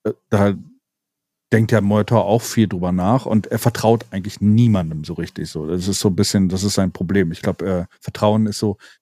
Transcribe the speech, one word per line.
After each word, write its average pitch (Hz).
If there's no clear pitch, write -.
äh, 107
da 101
denkt 110
ja 110
Murtaugh 104
auch 107
viel -
drüber 90
nach 92
und 107
er 110
vertraut 113
eigentlich 95
niemandem 101
so 85
richtig 82
so. 78
Das 90
ist 98
so 107
ein 90
bisschen, 98
das 90
ist 101
sein 95
Problem. 90
Ich 85
glaub, 90
äh, 90
Vertrauen 107
ist 104
so, 101